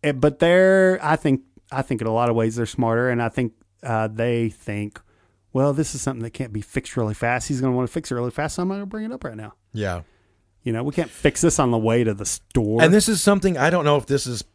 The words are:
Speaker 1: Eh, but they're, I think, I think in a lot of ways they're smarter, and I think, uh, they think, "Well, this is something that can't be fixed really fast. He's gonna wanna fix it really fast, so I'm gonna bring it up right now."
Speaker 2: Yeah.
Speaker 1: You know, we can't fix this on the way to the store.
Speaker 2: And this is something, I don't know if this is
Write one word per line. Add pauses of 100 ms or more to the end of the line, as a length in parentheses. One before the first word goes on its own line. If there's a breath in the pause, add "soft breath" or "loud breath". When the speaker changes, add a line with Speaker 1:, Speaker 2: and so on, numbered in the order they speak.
Speaker 1:
Eh,
but
they're,
I
think, (300)
I
think
in
a
lot
of
ways
they're
smarter,
and
I
think, (300)
uh,
they
think, (540)
"Well,
this
is
something
that
can't
be
fixed
really
fast.
He's
gonna
wanna
fix
it
really
fast,
so
I'm
gonna
bring
it
up
right
now." (200)
Speaker 2:
Yeah. (640)
Speaker 1:
You
know,
we
can't
fix
this
on
the
way
to
the
store.
Speaker 2:
And
this
is
something,
I
don't
know
if
this
is (120)